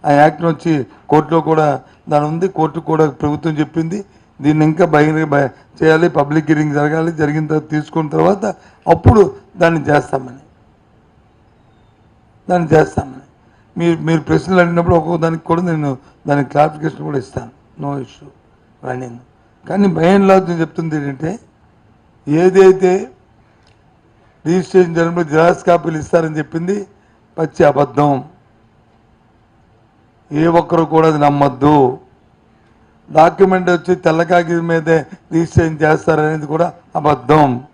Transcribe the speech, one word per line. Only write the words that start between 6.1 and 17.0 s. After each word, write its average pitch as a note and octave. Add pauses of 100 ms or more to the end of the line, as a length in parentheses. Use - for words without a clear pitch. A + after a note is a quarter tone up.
పబ్లిక్ D3
హియరింగ్ D3+
జరగాలి, D#3+
జరిగిన D#3
తర్వాత, D3+
తీసుకున్న D3+
తర్వాత F#3+ (420)
అప్పుడు - (340)
దాన్ని E3
చేస్తామని, C3+ (2000)
దాన్ని F3
చేస్తామని. D3 (500)
మీరు, E3+ (100)
మీరు D#3+
ప్రశ్నలు E3+
అడిగినప్పుడు E3+
ఒక్కొక్క D#3+
దానికి E3
కూడా E3+
నేను D3 (340)
దానికి C#3+
క్లారిఫికేషన్ D3+